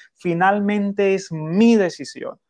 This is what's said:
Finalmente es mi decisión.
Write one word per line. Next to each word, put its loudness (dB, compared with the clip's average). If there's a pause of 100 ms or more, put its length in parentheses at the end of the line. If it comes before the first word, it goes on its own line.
(140)
Finalmente 0
es -6
mi 2
decisión. -4 (100)